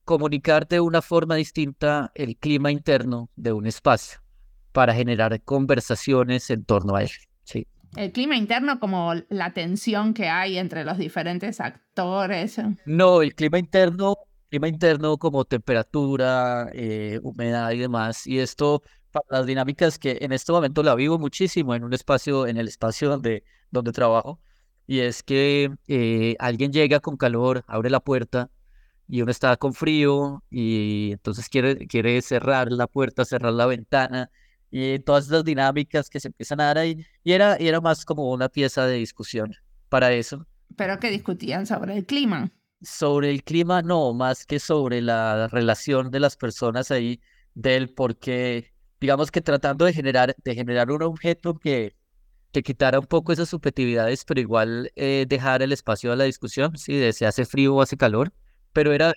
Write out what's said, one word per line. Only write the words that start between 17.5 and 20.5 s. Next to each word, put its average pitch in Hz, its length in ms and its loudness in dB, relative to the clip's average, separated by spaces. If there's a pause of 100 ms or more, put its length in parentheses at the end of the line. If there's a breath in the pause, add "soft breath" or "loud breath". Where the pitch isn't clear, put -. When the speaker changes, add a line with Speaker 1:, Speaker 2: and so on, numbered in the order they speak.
Speaker 1:
y 120 60 -4
demás. 117 480 -4
Y 131 120 -2
esto, 147 440 0 (280 soft breath)
para 147 200 -6
las 131 160 0
dinámicas 135 520 0
que 131 220 -4
en 135 120 -4
este 131 200 -2